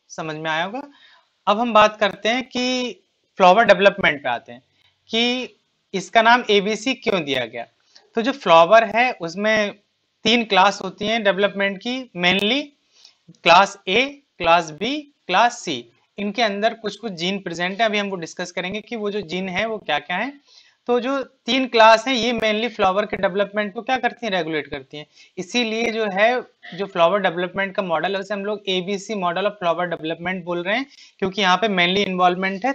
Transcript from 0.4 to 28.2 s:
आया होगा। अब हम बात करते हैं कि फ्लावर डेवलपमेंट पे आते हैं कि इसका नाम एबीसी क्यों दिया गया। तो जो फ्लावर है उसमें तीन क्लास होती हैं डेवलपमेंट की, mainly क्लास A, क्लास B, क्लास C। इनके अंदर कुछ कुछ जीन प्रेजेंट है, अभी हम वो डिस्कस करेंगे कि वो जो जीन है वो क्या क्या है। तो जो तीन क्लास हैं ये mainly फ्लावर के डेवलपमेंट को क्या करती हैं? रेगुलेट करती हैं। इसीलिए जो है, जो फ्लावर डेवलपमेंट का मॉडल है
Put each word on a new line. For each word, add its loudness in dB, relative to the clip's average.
आया -2
होगा। -8
अब 2
हम -2
बात 4
करते -2
हैं -2
कि -4
फ्लावर 8
डेवलपमेंट 2
पे -2
आते -6
हैं -20
कि -2
इसका 0
नाम 6
एबीसी 0
क्यों -2
दिया -2
गया। -10
तो 0
जो -2
फ्लावर 6
है 0
उसमें -2
तीन 4
क्लास 4
होती -8
हैं -2
डेवलपमेंट 0
की, -8
mainly 0
क्लास 6
A, 0
क्लास 2
B, -6
क्लास 0
C। -6
इनके -6
अंदर -2
कुछ -10
कुछ -10
जीन -4
प्रेजेंट -6
है, 2
अभी -2
हम -4
वो -6
डिस्कस -10
करेंगे -8
कि -12
वो -6
जो -6
जीन -6
है -4
वो -8
क्या -4
क्या -6
है। -6
तो 2
जो -4
तीन 0
क्लास 6
हैं 0
ये 0
mainly -2
फ्लावर 0
के -8
डेवलपमेंट -2
को -10
क्या -2
करती -4
हैं? -2
रेगुलेट -2
करती -14
हैं। -14
इसीलिए -4
जो -4
है, 2
जो -6
फ्लावर 2
डेवलपमेंट -4
का -2
मॉडल -2
है -4